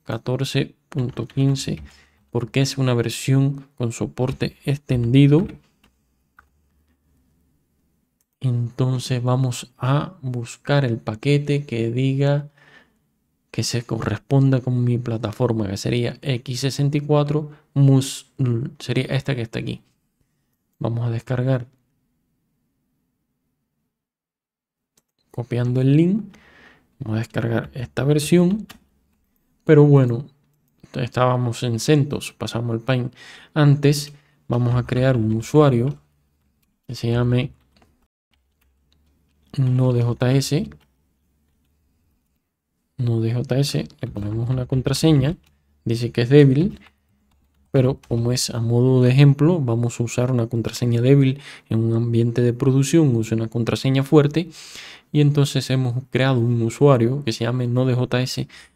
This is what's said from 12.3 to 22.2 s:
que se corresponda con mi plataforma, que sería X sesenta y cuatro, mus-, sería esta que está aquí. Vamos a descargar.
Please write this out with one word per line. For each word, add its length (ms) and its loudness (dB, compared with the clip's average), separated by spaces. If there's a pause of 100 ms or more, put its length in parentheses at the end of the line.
que 140 -4
se 180 -6
corresponda 800 0
con 240 -2
mi 120 0
plataforma, 720 -2
que 100 -6
sería 460 -4
X 380 -6
sesenta 380 -2
y 20 0
cuatro, 500 -2 (240)
mus-, 560 2 (480)
sería 280 -4
esta 280 -4
que 80 -6
está 160 -8
aquí. 240 -8 (960)
Vamos 260 -4
a 60 -4
descargar. 560 -4 (3750)